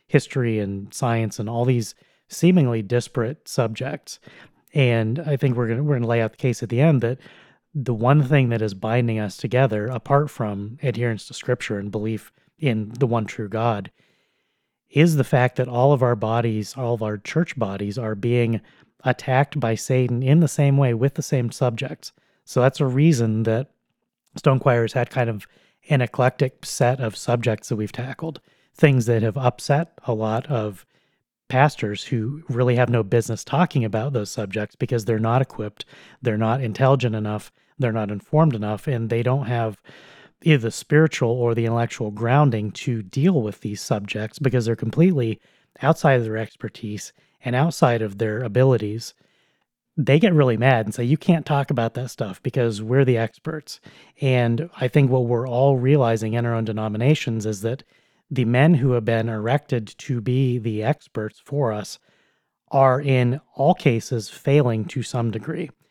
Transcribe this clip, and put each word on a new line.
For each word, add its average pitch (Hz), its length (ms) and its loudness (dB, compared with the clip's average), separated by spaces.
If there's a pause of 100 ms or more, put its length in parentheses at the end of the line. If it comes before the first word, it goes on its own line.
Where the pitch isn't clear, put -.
history 120 520 0
and 98 340 -6
science 117 460 -2
and 107 100 -6
all 120 160 -2
these 123 300 0 (340)
seemingly 143 520 2
disparate 120 680 -4
subjects? 123 720 -6 (520)
And 120 460 2
I 151 160 -2
think 127 200 0
we're 120 120 -2
gonna, 117 160 -2
we're 147 120 0
gonna 120 120 -2
lay 117 140 2
out 110 100 -2
the - 60 -20
case 127 260 -2
at 104 60 -8
the 117 120 0
end 151 200 4
that 120 180 -2 (560)
the 135 180 -2
one 127 300 4
thing 131 260 4
that 117 120 0
is 107 120 -2
binding 113 460 0
us 104 160 -6
together, 107 520 0
apart 139 420 0
from 104 520 -6
adherence 120 460 -2
to - 60 -18
Scripture - 440 -4
and 101 140 -6
belief 107 400 -6 (260)
in 110 320 -2 (100)
the 131 80 2
one 113 180 0
true 104 240 -10
God, 107 420 -2 (960)
is 160 260 4
the 139 80 2
fact 127 320 2
that 127 120 -2
all 123 240 4
of 131 120 4
our 123 120 2
bodies, 110 640 -2
all 120 160 -2
of 110 80 -4
our 107 160 -4
church - 400 -4
bodies, 101 400 -4
are 110 180 -4
being 117 460 0 (420)
attacked 131 560 0
by 113 160 0
Satan 123 460 0
in 135 180 4
the 165 80 4
same 139 300 2
way 135 160 2
with 120 220 0
the 160 80 -4
same 120 280 -2
subjects. 127 640 -6 (320)
So - 160 0
that's 131 180 2
a 147 60 2
reason 123 580 2
that 113 280 -2 (680)
Stone 135 220 2
Choir 120 240 2
has 110 100 -4
had 120 160 -2
kind 120 200 -2
of 107 180 -8 (420)
an 139 120 4
eclectic 127 640 -2
set 127 360 0
of 113 180 -6
subjects 120 520 -2
that 123 60 -2
we've 107 160 -6
tackled, 135 480 -10 (360)
things 131 320 4
that 113 160 2
have 107 140 -2
upset 139 680 -2
a 123 80 -4
lot 110 320 -4
of 107 400 -6 (640)
pastors 127 540 0
who 131 440 -6
really 123 280 0
have 123 140 2
no 120 140 2
business 113 400 -2
talking 147 400 0
about 113 300 -4
those 107 180 -4
subjects 104 440 -8
because 117 300 -4
they're 113 140 0
not 113 220 2
equipped, - 440 -8 (360)
they're 110 160 0
not 110 240 0
intelligent 123 540 2
enough, 107 360 -6 (280)
they're 123 120 0
not 107 200 -4
informed 147 440 2
enough, 104 320 -4
and 117 220 -2
they 117 120 0
don't 123 260 0
have 113 340 -4 (600)
either 135 240 4
the 107 40 -2
spiritual 151 580 2
or 120 240 0
the 113 120 0
intellectual 113 460 -2
grounding 117 600 2
to 117 300 -6
deal 139 400 0
with 107 200 -8
these 104 200 -8
subjects 107 580 -6
because 123 260 0
they're 113 100 0
completely 123 640 0 (420)
outside 147 340 4
of 120 80 0
their 110 140 -4
expertise - 760 -10 (320)
and 123 100 -2
outside 131 460 2
of 101 160 -6
their 110 240 -4
abilities. 113 720 0 (840)
They 135 240 4
get 185 140 4
really 131 240 4
mad 120 280 4
and 107 80 -6
say, 123 100 -4
"You 135 140 2
can't 165 280 2
talk 139 240 -2
about 117 240 -2
that 113 160 -8
stuff 98 320 -10
because 117 400 -2
we're 127 240 2
the 123 120 4
experts." 151 600 -8 (420)
And 127 560 0
I 127 100 -2
think 135 240 4
what 127 140 0
we're 120 220 -2
all 131 300 4
realizing 117 560 2
in 120 120 -2
our 117 80 -2
own 113 120 -2
denominations 110 800 -2
is 104 160 -4
that 113 220 -6 (460)
the 123 160 -2
men 131 300 4
who 127 160 2
have 117 140 0
been 113 240 0
erected 113 580 -2 (100)
to 123 220 -6
be 123 380 0
the 107 260 -4
experts 110 600 -4
for 143 280 -2
us 104 280 -10 (720)
are 135 300 4
in 131 400 2 (160)
all 147 180 4
cases 117 560 -2
failing 123 560 0
to - 180 -6
some 117 280 -4
degree. - 380 -8 (220)